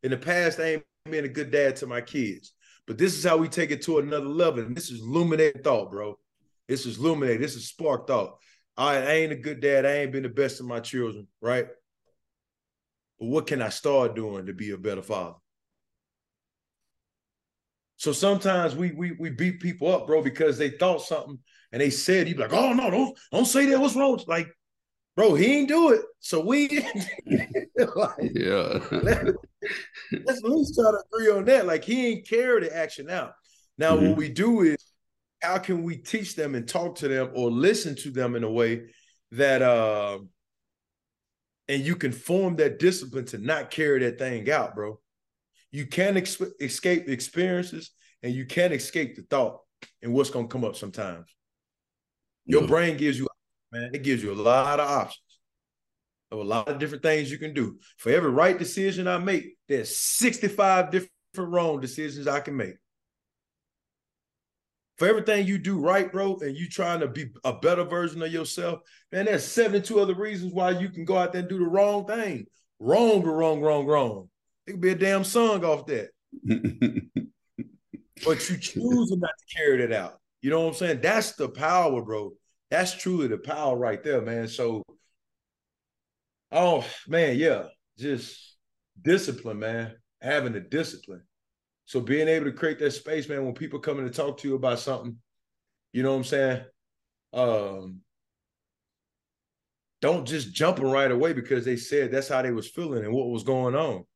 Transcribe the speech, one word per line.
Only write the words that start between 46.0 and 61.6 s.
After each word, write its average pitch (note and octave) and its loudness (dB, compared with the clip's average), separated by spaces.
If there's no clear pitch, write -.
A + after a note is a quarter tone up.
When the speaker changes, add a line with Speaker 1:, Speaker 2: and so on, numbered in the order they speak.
Speaker 1:
ex-, F#3 -4
escape E3+ -2
experiences, F3 -4
and B2 -6
you C3 -6
can't F3 2
escape D3 -4
the F#2 -18
thought B2+ 0
and A#2+ -4
what's C3+ 2
gonna A#2 -4
come B2 -4
up G#2 -4
sometimes. F#2 -12
Your D3+ 6
Speaker 2:
Yeah. D#3 0
Speaker 1:
brain E3 2
gives C#3+ 0
you, B2+ -4
man, A#2+ -10
it C#3+ -8
gives C3 0
you G2+ -4
a - -6
lot C3 4
of D3 0
options C3 -4
of A2 -10
a G#2+ -6
lot G#2+ -2
of C#3+ -4
different C#3+ -6
things D#3 0
you D3+ -10
can D#3 -10
do. A2+ -2
For A2+ -2
every D#3+ 4
right F3 4
decision F3+ -2
I F3+ 0
make, F3+ -4
there's A#2+ -2
sixty-five G3 2
different F#3 -2
wrong E3 2